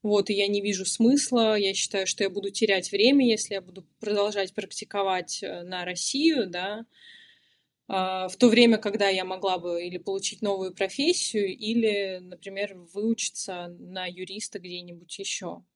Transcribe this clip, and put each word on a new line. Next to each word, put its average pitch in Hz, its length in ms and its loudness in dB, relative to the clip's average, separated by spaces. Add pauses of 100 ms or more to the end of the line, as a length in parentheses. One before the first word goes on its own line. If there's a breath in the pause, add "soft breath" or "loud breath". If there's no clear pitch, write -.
Вот, 208 280 4
и 208 40 2
я 196 140 2
не 208 120 2
вижу 196 240 -2
смысла. 226 720 4
Я 196 160 0
считаю, 190 320 -2
что - 180 -2
я 196 60 0
буду 196 200 -6
терять 196 420 0
время, 247 340 6
если 214 280 0
я 196 60 -6
буду 180 260 -20 (140)
продолжать 202 540 -2
практиковать, 196 880 -4
э, 180 200 -8
на 180 220 -8
Россию, 262 640 0
да. 196 380 -6 (1000 soft breath)
А, 185 400 -2
в 175 80 -10
то 247 120 8
время, 233 280 8
когда 208 320 0
я 185 160 2
могла 185 340 0
бы 170 240 -4
или 175 140 -8
получить 196 460 -6
новую 190 320 -2
профессию, 214 840 0
или, 208 640 0
например, 196 560 -8 (160)
выучиться 190 760 -4 (100)
на 180 280 -10
юриста 185 520 -10
где-нибудь 175 600 -14
еще. 180 460 -8 (120)